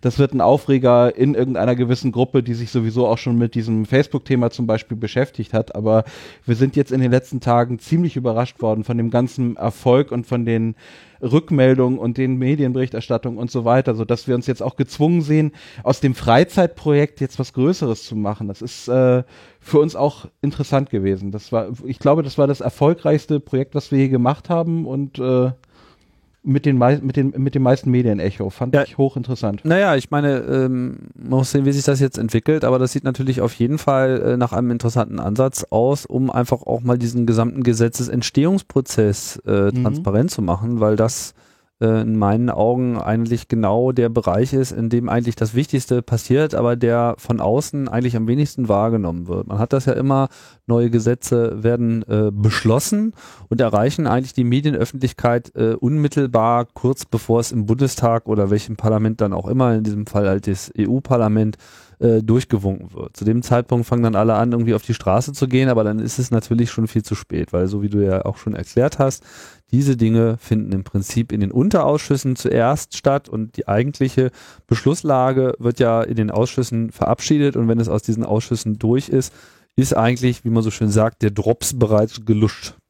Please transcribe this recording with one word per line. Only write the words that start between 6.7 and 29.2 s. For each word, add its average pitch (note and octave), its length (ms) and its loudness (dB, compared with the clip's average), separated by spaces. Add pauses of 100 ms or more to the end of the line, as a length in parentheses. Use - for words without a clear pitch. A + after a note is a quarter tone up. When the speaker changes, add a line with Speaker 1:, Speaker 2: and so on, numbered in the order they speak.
Speaker 1:
jetzt C#3+ 160 0
in C3 100 0
den B2+ 120 2
letzten C3 280 0
Tagen A#2+ 380 0
ziemlich E3 380 -2
überrascht B2 460 -2
worden A2 200 0
von A#2+ 140 -4
dem A#2 140 -2
ganzen B2 460 -2
Erfolg B2+ 540 0
und A#2+ 160 -6
von A#2+ 180 -4
den A2+ 300 -2 (480)
Rückmeldungen C3 760 2
und A#2 180 -4
den C3 220 -2
Medienberichterstattungen B2+ 1000 -2
und A#2+ 120 -8
so A#2+ 160 -4
weiter, B2 280 2
sodass A2+ 320 -4
wir B2+ 80 0
uns A#2+ 120 -4
jetzt B2 160 -4
auch B2+ 140 -6
gezwungen D#3+ 440 0
sehen, D3+ 320 0 (320)
aus C3 160 0
dem C3 140 2
Freizeitprojekt D3 1040 2
jetzt - 180 -6
was - 140 -6
Größeres C#3 520 -2
zu A2+ 120 -10
machen. G#2 320 -6
Das G2 140 -12
ist, - 260 -14
äh, B2+ 340 4 (380)
für - 200 2
uns D#3 160 0
auch C#3+ 280 -2 (160)
interessant C#3 480 -2
gewesen. G2 420 -2
Das G#2 220 -10
war, A2 160 -2 (160)
ich B2+ 140 -10
glaube, D3+ 240 2
das C#3 160 -6
war C#3+ 80 4
das C#3+ 160 -2
erfolgreichste D3+ 760 0
Projekt, C3+ 360 -4
was C#3+ 180 -4
wir C#3 60 2
je C3+ 100 4
gemacht C3 400 0
haben E3 380 -2
und, C3+ 320 -8
äh, B2+ 320 2 (920)
mit C#3 220 0
den C#3 140 2
mei-, C3 240 4
mit C3+ 140 -4
den, C#3 200 0
mit C3+ 180 -2
dem C#3 100 0
meisten B2+ 260 2
Medienecho. G2+ 580 0
Fand B2 260 -6
Speaker 2:
Ja. C#3+ 100 4
Speaker 1:
ich - 120 -12
hochinteressant. B2 680 -4